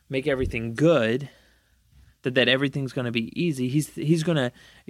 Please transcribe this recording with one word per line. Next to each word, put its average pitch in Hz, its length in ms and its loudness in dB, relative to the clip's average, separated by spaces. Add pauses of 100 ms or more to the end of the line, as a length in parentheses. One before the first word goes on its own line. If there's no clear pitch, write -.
make 135 180 -4
everything 127 480 -2
good, 131 540 2 (960)
that, 127 120 -4
that 123 140 4
everything's 135 460 0
gonna 120 180 -4
be 117 180 -4 (100)
easy. 135 280 0
He's, 143 260 -2
he's 160 300 2
gonna 151 280 0 (380)